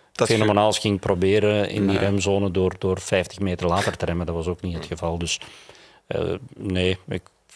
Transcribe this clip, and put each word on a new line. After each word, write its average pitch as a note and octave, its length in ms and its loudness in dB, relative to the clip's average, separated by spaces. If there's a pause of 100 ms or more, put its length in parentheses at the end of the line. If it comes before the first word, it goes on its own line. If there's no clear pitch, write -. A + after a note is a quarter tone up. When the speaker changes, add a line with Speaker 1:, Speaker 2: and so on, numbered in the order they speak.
(120)
Speaker 1:
Dat - 140 0
ge- A#2 60 2
Speaker 2:
fenomenaals G#2+ 460 4
ging G2+ 220 0
proberen G2+ 680 2
in G#2 180 -2
die G2 120 2
Speaker 1:
Nee. - 80 2
Speaker 2:
remzone G2 440 2
door, F#2 280 2
door F#2+ 220 -2
vijftig - 380 -2
meter F2+ 280 -2
later F#2 300 0
te - 80 -4
remmen. E2+ 220 -2
Dat E2+ 80 -4
was E2 120 -4
ook F2+ 160 -4
niet F2+ 120 -6
het E2 120 -8
geval. E2+ 320 -4
Dus, E2 220 -4 (640)
eh, - 140 -4 (360)
nee, F#2 420 0 (100)
ik, F#2 140 -6 (340)